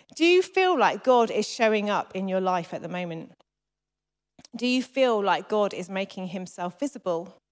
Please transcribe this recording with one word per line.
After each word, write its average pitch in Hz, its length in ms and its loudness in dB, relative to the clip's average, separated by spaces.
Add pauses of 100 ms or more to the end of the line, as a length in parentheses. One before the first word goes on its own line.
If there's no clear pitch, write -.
(140)
Do 311 100 0
you 359 180 6
feel 370 360 2
like 185 260 2
God 240 260 4
is - 160 -2
showing 214 440 0
up 180 240 -2
in 190 140 -4
your 185 120 0
life 180 320 -2
at 170 100 -8
the 175 60 -8
moment? 170 440 -8 (1200)
Do 240 120 -4
you 254 160 2
feel 247 400 0
like 175 260 0
God 208 240 0
is 180 160 -10
making 190 400 -8
himself 180 500 -10
visible, 185 560 -6 (180)